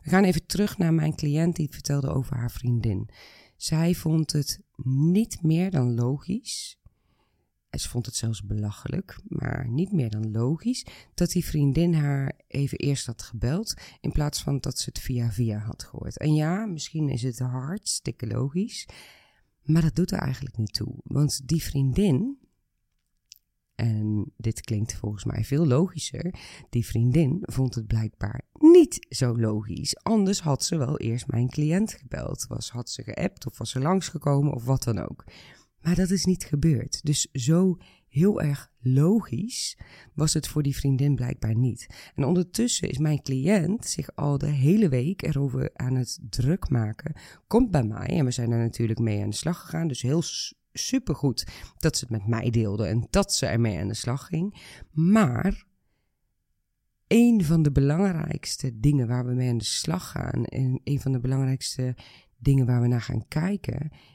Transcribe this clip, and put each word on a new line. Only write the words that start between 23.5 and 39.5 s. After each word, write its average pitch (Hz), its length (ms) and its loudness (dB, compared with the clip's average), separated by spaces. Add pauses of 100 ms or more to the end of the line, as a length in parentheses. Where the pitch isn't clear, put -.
en 107 640 -2
dit - 240 -4
klinkt 107 320 -4
volgens 104 300 -8
mij 113 200 -2
veel 147 240 2
logischer, 165 680 0 (360)
die 117 160 -2
vriendin 127 560 2
vond 131 340 -2
het 110 120 -6
blijkbaar 110 540 -4 (120)
niet 330 560 8
zo 120 280 0
logisch. 107 640 -2
Anders 202 360 2
had 143 240 0
ze - 140 -2
wel 143 200 0
eerst 117 300 -4
mijn 120 220 0
cliënt 165 440 0
gebeld. - 540 -8
Was, - 220 -8
had 120 200 -8
ze - 140 -10
geappt - 420 -6
of - 120 -10
was 117 120 -8
ze 131 100 -4
langsgekomen 147 720 0
of 117 120 -6
wat 131 180 2
dan 107 160 -2
ook. - 260 -10 (560)
Maar 175 140 2
dat 190 140 2
is 190 160 0
niet 180 180 2
gebeurd. 143 640 0
Dus 151 260 0
zo 165 460 4 (300)
heel 185 340 2
erg 143 380 -4
logisch 170 1000 2 (360)